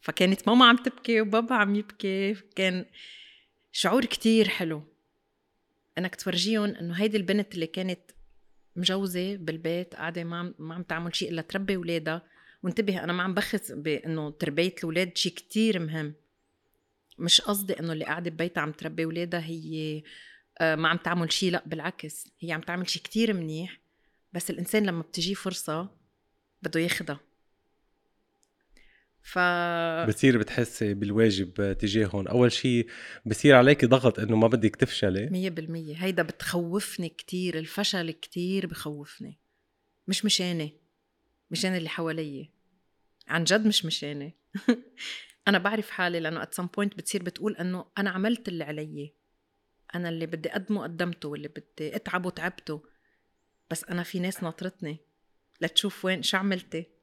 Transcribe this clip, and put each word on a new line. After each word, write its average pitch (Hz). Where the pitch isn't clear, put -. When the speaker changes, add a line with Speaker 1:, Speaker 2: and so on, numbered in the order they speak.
Speaker 1:
فكانت 185
ماما 247
عم 240
تبكي 240
وبابا 226
عم 202
يبكي. 196
كان 185
شعور 233
كتير 226
حلو 160
إنك 180
تفرجيهم 196
إنه 175
هيدي 208
البنت 196
اللي 165
كانت 185
مجوزة 185
بالبيت، 170
قاعدة 170
ما 170
عم، 175
ما 160
عم 175
تعمل 170
شي -
إلا 165
تربي 196
ولادها. 170
وانتبه، 196
أنا 175
ما 180
عم 185
بخس -
بإنه 151
تربية 170
الولاد 175
شي 185
كتير 214
مهم. 156
مش 170
قصدي 196
إنه 165
اللي 156
قاعدة 170
ببيتها 165
عم 151
تربي 160
ولادها 170
هي، 156
آه، 160
ما 160
عم 170
تعمل 170
شي، 185
لأ، 175
بالعكس، 156
هي 165
عم 156
تعمل 180
شي 165
كتير 220
منيح. 165
بس 175
الإنسان 202
لما 170
بتجي 175
فرصة 180
بده 160
ياخدها. 165
ف -
Speaker 2:
بتصير 120
بتحسي 110
بالواجب 101
تجاههم. 101
أول 120
شي 120
بصير 131
عليكي 131
ضغط 123
إنه 107
ما 113
بدك 110
تفشلي. 104
Speaker 1:
مية 185
بالمية. 160
هيدا 180
بتخوفني 175
كتير. 180
الفشل 165
كتير 185
بخوفني. 151
مش 190
مشاني، 175
مشان 185
اللي 160
حواليا. 156
عن 165
جد 208
مش 202
مشاني. 147
<laughs> -
أنا 202
بعرف 202
حالي، 175
لأنه 160
at -
some 180
point 202
بتصير -
بتقول 180
إنه 180
أنا 202
عملت 202
اللي 170
علي. 151
أنا 175
اللي 165
بدي 160
أقدمه 202
قدمته، 170
واللي 147
بدي -
أتعبه 180
تعبته. 160
بس 165
أنا 175
في 180
ناس 185
ناطرتني 165
لتشوف -
وين، 185
شو -
عملتي. 180